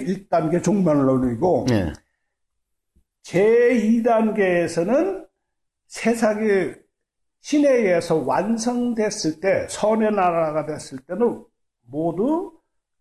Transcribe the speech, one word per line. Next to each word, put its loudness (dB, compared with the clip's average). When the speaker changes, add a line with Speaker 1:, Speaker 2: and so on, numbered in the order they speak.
Speaker 1:
일 -6
단계 0
종말론이고 2
Speaker 2:
네. 0
Speaker 1:
제이 2
단계에서는 0
세상이 0
신에 2
의해서 2
완성됐을 -2
때, -2
선의 0
나라가 0
됐을 -12
때는 -2
모두 -4